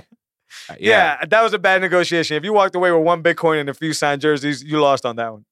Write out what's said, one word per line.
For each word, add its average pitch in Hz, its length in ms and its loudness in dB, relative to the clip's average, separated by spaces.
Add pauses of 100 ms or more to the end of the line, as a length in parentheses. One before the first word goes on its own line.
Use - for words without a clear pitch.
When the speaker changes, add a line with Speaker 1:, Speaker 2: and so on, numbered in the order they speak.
(680)
Speaker 1:
Yeah, - 100 -16
Speaker 2:
yeah. 165 460 2
Speaker 1:
that 214 160 4
was 220 120 2
a 208 60 -4
bad 190 220 2
negotiation. 170 560 0
If 147 60 -4
you 208 100 -4
walked 190 220 2
away 180 160 2
with 165 120 4
one 170 200 2
Bitcoin 160 360 0
and 143 100 -6
a 135 40 -8
few 156 200 -6
signed 143 280 -2
jerseys, 143 420 -2
you 151 160 -4
lost 139 260 2
on 117 120 -6
that 117 140 -6
one. 107 200 -20